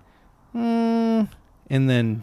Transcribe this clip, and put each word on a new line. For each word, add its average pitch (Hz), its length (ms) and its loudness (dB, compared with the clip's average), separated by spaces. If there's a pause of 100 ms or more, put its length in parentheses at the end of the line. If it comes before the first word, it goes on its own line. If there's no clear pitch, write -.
(520)
"Hmm," 226 680 0 (460)
and 135 220 2
then 113 320 0